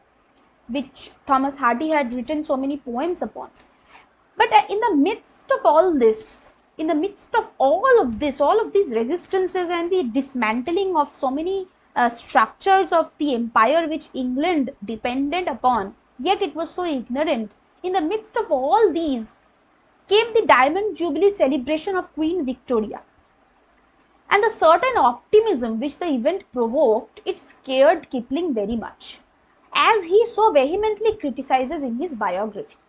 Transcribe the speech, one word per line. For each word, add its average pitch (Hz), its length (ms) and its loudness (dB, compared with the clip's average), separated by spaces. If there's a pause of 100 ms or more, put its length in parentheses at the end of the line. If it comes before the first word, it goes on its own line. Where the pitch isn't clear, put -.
(680)
which - 420 -8 (160)
Thomas 269 300 0
Hardy 254 320 0
had 285 240 0
written 302 300 -6
so 269 140 -2
many 277 200 -4
poems 285 440 -6
upon. 254 280 -10 (880)
But, 453 140 0
uh, 427 180 6
in 403 100 -2
the 440 160 0
midst - 560 -2
of - 140 0
all 339 320 4
this, - 520 0 (300)
in 320 80 -4
the 330 80 0
midst 349 400 -4
of 440 100 0 (140)
all 392 420 4
of 233 180 -2
this, 285 220 -2
all 330 180 4
of 370 140 -4
these 392 180 2
resistances 349 800 -4
and 349 220 -4
the 370 120 0
dismantling 254 920 -2
of 285 200 0
so 269 140 -4
many, 370 380 -4 (280)
uh, 240 140 2
structures 302 840 0
of 320 280 0
the 294 160 -2
empire 240 520 2
which 311 260 -6
England 269 580 -2 (140)
depended 277 600 -4
upon, 240 460 -2 (240)
yet 381 240 0
it 330 140 -4
was 311 180 -8
so 359 120 -6
ignorant. 269 720 -4 (280)
In 370 100 -4
the 370 80 0
midst 403 360 -6
of 427 140 -4
all 320 420 2
these 269 380 -4 (760)
came 453 260 2
the 427 120 2
Diamond 302 520 4
Jubilee 320 340 0
celebration 311 640 -2
of 359 180 -4
Queen 320 320 -2
Victoria. 240 560 -4 (1300)
And 392 120 2
the 440 80 2
certain 370 480 4
optimism 262 840 0
which 277 180 -6
the 359 100 -6
event 302 360 -2 (100)
provoked, 233 720 0
it 359 120 -6
scared 277 720 0
Kipling 277 440 -4
very 220 240 -4
much, - 420 -14 (540)
as 370 320 2
he 403 200 4
so 440 280 2
vehemently 415 640 0
criticizes 269 640 -2
in 233 140 -4
his 311 180 -6
biography. 202 600 -6 (120)